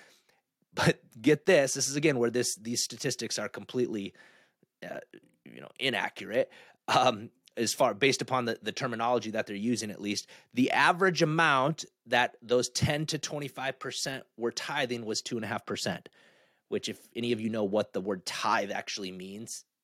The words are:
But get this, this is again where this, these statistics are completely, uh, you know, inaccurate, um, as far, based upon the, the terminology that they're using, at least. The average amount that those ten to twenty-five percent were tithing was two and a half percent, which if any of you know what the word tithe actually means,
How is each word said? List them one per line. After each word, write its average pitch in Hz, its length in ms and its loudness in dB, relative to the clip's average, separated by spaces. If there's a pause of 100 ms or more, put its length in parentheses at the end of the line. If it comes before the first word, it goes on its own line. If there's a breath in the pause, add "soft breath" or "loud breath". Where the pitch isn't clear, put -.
(760 soft breath)
But - 260 4 (200)
get 151 260 4
this, 147 280 6
this 131 140 0
is 139 80 -4
again 147 220 4
where 117 120 4
this, 120 240 0
these 113 280 -4
statistics - 580 -4
are 104 80 -6
completely, 104 680 -4 (680 soft breath)
uh, - 160 -10 (440)
you 60 160 -18
know, 67 100 -18 (100)
inaccurate, 107 680 -2 (380 loud breath)
um, 123 440 2 (260)
as 110 180 0
far, 123 180 4
based 127 300 2
upon 127 220 -2
the, 113 180 -2
the 107 80 -6
terminology 117 640 -2
that 104 160 -4
they're 104 80 -8
using, 107 340 -2
at - 100 -12
least. 101 280 -4 (260 loud breath)
The 127 160 4
average 170 520 4
amount 156 640 2 (200)
that 120 340 2
those 123 280 2
ten 151 380 0
to 151 120 -4
twenty-five 139 600 -6
percent 135 460 -8 (120)
were 113 160 0
tithing 123 520 -2
was 110 180 -2
two - 140 -6
and 110 80 -4
a 101 40 -6
half 107 180 -4
percent, - 420 -4 (600 soft breath)
which 104 200 -4
if 104 100 -10 (180)
any 120 160 -2
of 110 80 0
you 110 100 -2
know 110 140 0
what 101 280 0
the 98 80 -4
word 95 240 -4
tithe 104 460 0
actually 98 400 -8
means, 95 540 -12 (200)